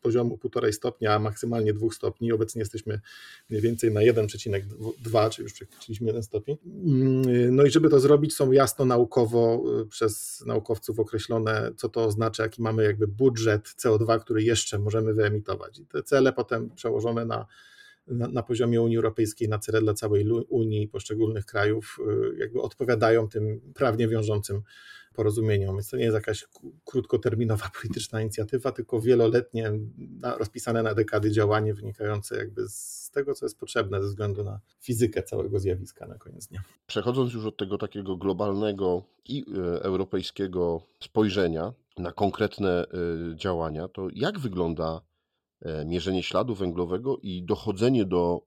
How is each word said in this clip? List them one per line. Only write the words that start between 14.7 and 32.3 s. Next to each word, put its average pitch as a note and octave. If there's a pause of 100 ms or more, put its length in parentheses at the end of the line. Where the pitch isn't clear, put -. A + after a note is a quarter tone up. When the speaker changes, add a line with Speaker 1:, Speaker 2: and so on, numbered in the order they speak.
Speaker 1:
możemy A2
wyemitować. G#2
I -
te C#3+
cele C3
potem A#2
przełożone A#2
na, A2+ (640)
na, A#2+
na C3
poziomie A#2
Unii A2+
Europejskiej, A2
na G#2+
cele G#2+
dla G#2+
całej G#2
lu-, A#2
Unii A2
i G#2
poszczególnych G#2+
krajów, G#2+ (360)
y, -
jakby A#2
odpowiadają A2+
tym G#2+ (120)
prawnie A#2+
wiążącym G#2 (520)
porozumieniom. G#2
Więc G2+
to B2+
nie B2+
jest A2+
jakaś G#2
k-, - (360)
krótkoterminowa A2
<laughs> -
polityczna A2
inicjatywa, A2
tylko A#2
wieloletnie, A2+ (260)
na, B2
rozpisane A#2
na A2
dekady G#2+
działanie G#2+
wynikające G#2